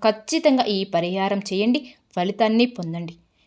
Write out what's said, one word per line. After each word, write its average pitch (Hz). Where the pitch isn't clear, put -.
ఖచ్చితంగా 262
ఈ -
పరిహారం 190
చేయండి, 220
ఫలితాన్ని 220
పొందండి, 170